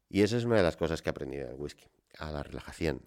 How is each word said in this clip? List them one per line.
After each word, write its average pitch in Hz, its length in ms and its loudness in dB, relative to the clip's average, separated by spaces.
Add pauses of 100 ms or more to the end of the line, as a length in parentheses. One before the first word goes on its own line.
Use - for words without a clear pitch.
(100)
Y 95 120 4
esa 104 140 4
es 117 80 2
una 117 120 4
de 101 60 6
las 80 140 4
cosas 80 240 0
que - 80 -4
he - 20 0
aprendido 67 380 -6
del 62 80 -12
whisky, 71 300 -10 (320)
a 80 120 -8
la 73 120 -4
relajación, 67 640 -4